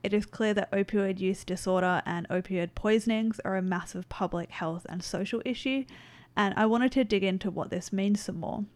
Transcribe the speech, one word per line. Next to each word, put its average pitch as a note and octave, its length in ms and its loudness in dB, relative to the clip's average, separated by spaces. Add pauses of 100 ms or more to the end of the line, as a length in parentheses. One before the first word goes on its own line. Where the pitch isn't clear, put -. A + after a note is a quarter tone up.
it G3+ 100 0
is G#3 120 2
clear G#3+ 280 0
that G3 200 0
opioid G3 480 0
use F#3+ 240 -2
disorder F#3 600 2
and E3+ 220 -4
opioid F3+ 480 -2
poisonings A3 720 2
are F#3+ 100 -2
a F#3+ 60 0
massive F3+ 480 -4
public E3+ 420 -4
health E3+ 380 -6
and F3 120 -8
social G3+ 440 -4
issue, C4 400 -2 (500)
and G3 220 4
I G#3+ 80 6
wanted A#3+ 260 4
to C4 140 4
dig G3 180 2
into F#3+ 260 0
what - 200 -4
this - 240 -4
means G3+ 260 4
some F3 220 -6
more. - 240 -4 (100)